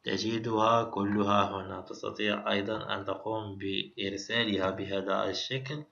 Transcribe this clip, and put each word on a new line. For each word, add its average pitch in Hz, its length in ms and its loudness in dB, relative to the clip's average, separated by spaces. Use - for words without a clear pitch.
تجدها 113 800 4
كلها 101 680 2
هنا. 95 300 -6
تستطيع 104 720 -2
أيضًا 101 440 0
أن 98 100 -6
تقوم 104 520 -4
بإرسالها 98 1120 0
بهذا 98 600 0
الشكل 135 640 -4